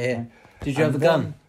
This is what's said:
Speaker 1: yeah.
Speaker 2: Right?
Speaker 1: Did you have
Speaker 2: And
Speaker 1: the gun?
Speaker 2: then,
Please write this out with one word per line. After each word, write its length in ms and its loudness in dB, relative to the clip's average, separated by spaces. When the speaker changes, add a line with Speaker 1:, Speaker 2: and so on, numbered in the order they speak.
Speaker 1:
yeah. 120 -2
Speaker 2:
Right? 120 -8
Speaker 1:
Did 160 -4
you 60 4
have 100 2
Speaker 2:
And 80 -2
Speaker 1:
the 40 2
gun? 160 4
Speaker 2:
then, 120 -8